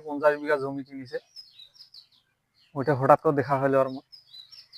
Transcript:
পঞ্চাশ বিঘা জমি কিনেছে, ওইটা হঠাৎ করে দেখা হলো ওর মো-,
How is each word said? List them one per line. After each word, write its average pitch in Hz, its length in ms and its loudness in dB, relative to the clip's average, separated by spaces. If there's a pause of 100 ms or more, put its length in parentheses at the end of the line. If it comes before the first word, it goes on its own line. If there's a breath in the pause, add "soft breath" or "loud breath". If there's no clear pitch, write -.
পঞ্চাশ 147 320 0
বিঘা 147 200 -2
জমি 139 280 -6
কিনেছে, 135 340 -12 (1600)
ওইটা 143 200 -2
হঠাৎ 135 260 4
করে 151 160 0
দেখা 139 220 -2
হলো 135 220 2
ওর 131 80 0
মো-, 131 200 -12 (680)